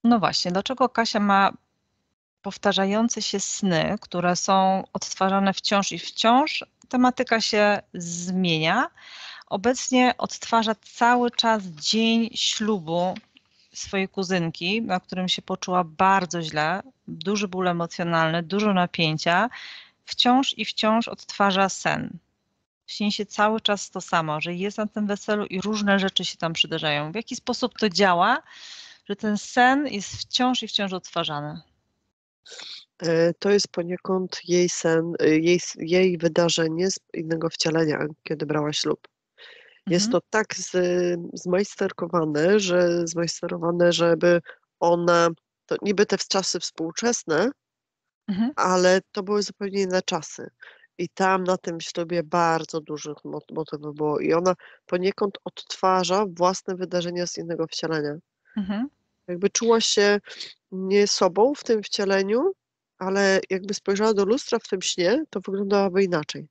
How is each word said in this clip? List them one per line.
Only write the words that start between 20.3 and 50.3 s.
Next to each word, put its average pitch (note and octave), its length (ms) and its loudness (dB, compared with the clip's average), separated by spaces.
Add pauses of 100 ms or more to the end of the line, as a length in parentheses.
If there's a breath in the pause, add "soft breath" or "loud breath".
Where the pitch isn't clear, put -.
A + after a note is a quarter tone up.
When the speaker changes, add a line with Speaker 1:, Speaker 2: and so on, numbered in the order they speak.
Speaker 1:
i G#3+ 60 -4
wciąż A3 440 0
odtwarza G3 600 0
sen. - 500 -4 (680)
Śni G#3 260 -2
się G3+ 140 -6
cały A3 340 0
czas - 300 -2
to F#3 100 -8
samo, D#3+ 400 -2
że F3 140 -4
jest G3 240 -6
na G#3+ 80 -4
tym G#3 200 -4
weselu G#3 400 -2
i F#3 140 -6
różne G3+ 380 2
rzeczy F#3+ 260 0
się - 120 -8
tam E3 160 -4
przydarzają. D3+ 600 -2
W - 20 -14
jaki A3+ 220 -8
sposób - 420 -4
to G#3+ 120 2
działa, F#3+ 520 4 (680 loud breath)
że G3+ 80 -4
ten G#3 220 -2
sen C4 480 2
jest G3+ 300 -8
wciąż B3+ 460 -2
i G#3+ 60 -10
wciąż G3 240 -2
odtwarzany? D#3+ 680 -6 (1400 loud breath)
Speaker 2:
E, E3+ 320 4
to - 160 -2
jest G3+ 180 4
poniekąd F3+ 760 -4
jej F3 240 2
sen, E3 440 0 (100)
y, D#3 180 4
jej F3 160 4
s-, - 220 -6
jej F3 400 2
wydarzenie E3 720 2
z - 80 -6 (160)
innego E3 360 -4
wcielenia, D#3+ 480 0 (240)
kiedy D#3 240 -6
brała D3+ 260 -2
ślub. - 360 -4 (760 loud breath)
Jest F#3 200 2
Speaker 1:
Mhm. A#3+ 60 -2 (100)
Speaker 2:
to - 80 -20
tak - 260 -2
z-, F3+ 600 0 (140)
zmajsterkowane, F3 1300 0
że, F3 460 2
zmajsterowane, E3+ 840 0
żeby E3+ 480 4 (400 loud breath)
ona, E3+ 480 4 (380)
to - 160 -2
niby G3+ 240 2
te G3 120 -2
w-, - 100 -8
czasy F#3 320 -2
współczesne, E3+ 880 -2 (800)
Speaker 1:
Mhm. A3 280 0
Speaker 2:
ale F#3 440 4 (120)
to G#3 100 -6
były G#3 200 -2
zupełnie G3 400 -6
inne F#3 200 0
czasy. - 480 -8 (480 loud breath)